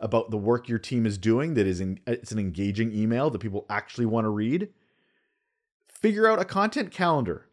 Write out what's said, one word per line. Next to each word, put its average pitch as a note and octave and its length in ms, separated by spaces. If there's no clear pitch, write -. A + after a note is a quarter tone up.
about A2 300
the G#2+ 60
work A#2 300
your A#2 120
team A#2 260
is G2+ 120
doing A#2+ 360
that G#2+ 120
is F#2 140
in, F#2 260
it's - 280
an A2 60
engaging G2+ 540
email A#2 360
that A#2 100
people G2+ 300
actually G#2 360
want A2 200
to G#2+ 40
read. A#2+ 380
Figure A3 400
out A3 140
a F#3 40
content G3 460
calendar, C#3+ 600